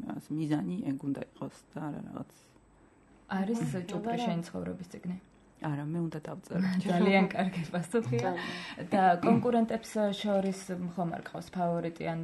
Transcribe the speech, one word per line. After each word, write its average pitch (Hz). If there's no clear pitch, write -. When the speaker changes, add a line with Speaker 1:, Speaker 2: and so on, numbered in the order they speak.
Speaker 1:
ასე, -
მიზანი 156
ეგ 135
უნდა 139
იყოს -
და -
არა 151
რაღაც. -
Speaker 2:
არის 202
Speaker 3:
მმ, 180
Speaker 2:
ჭუპრი 208
Speaker 3:
არა. 240
Speaker 2:
შენი 170
ცხოვრების 180
წიგნი? 180
Speaker 1:
არა, 147
მე 156
უნდა 165
დავწერო. 175
Speaker 2:
<laughs> -
ძალიან 190
კარგი 180
პასუხია. 226
Speaker 3:
ძალიან. 175
Speaker 2:
და 196
კონკურენტებს 226
შორის 196
ხომ 175
არ -
ყავს -
ფავორიტი, 170
ან 165